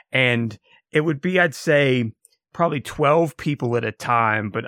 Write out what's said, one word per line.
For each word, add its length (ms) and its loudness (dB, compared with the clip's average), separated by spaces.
And 440 0
it 100 2
would 180 -2
be, 200 0
I'd 140 2
say, 600 0
probably 260 -2
twelve 560 0
people 400 -4
at 80 -2
a 80 -4
time, 580 0
but 180 -4